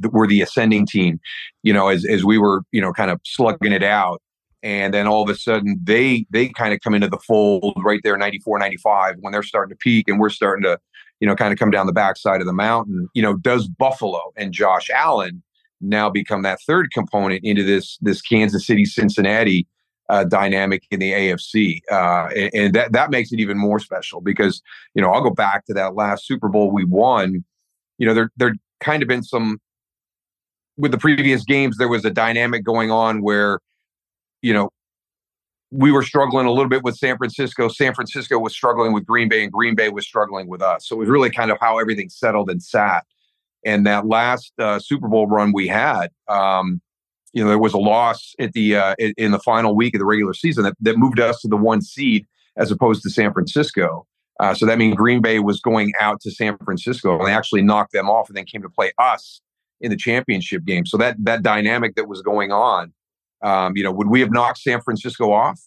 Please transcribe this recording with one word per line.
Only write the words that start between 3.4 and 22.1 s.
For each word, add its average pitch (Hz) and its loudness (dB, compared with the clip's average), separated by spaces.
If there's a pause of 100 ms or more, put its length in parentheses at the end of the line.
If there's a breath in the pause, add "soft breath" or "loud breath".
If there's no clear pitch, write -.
it 95 2
out. 98 0 (420)
And 101 -2
then 101 0
all 107 2
of 104 -2
a 104 -2
sudden, 101 -2
they, 117 2
they 123 0
kind 110 -4
of 98 -4
come 107 0
into 101 2
the 95 -4
fold 101 2
right 104 0
there, 104 0
ninety-four, 101 -4
ninety-five, 95 0
when 98 -12
they're 104 -2
starting 101 -4
to 95 -20
peak 113 0
and 101 0
we're 107 2
starting 98 0
to, 90 0 (400 loud breath)
you 107 0
know, 101 2
kind 104 0
of 98 -2
come 110 2
down 98 2
the 92 -2
backside 95 0
of 90 -4
the 92 -2
mountain. 101 -2
You 117 0
know, 101 2
does 110 0
Buffalo 98 -4
and 98 -8
Josh 92 0
Allen 110 -2 (380)
now 104 0
become 98 -4
that 95 -4
third 160 0
component 95 -2
into 101 0
this, 95 -2
this 98 -2
Kansas 107 0
City, 104 4
Cincinnati, 104 2 (400)
uh, 98 2
dynamic 98 0
in 98 -4
the 95 -2
A 95 0
F 87 -6
C? 90 0 (100)
Uh, 87 0